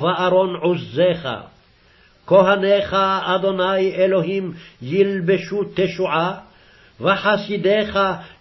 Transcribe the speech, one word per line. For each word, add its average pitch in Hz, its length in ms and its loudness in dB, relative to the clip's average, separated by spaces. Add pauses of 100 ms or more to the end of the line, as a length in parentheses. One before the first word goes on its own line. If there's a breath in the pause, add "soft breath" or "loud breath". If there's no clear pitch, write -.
וארון 180 560 0
עוזיך. 165 720 -2 (960 soft breath)
כהניך, 196 720 4 (260)
אדוני 190 720 0
אלוהים, 185 580 0 (300 loud breath)
ילבשו 190 800 0 (120)
תשועה, 180 600 -2 (640 soft breath)
וחסידיך 196 1000 0 (420 loud breath)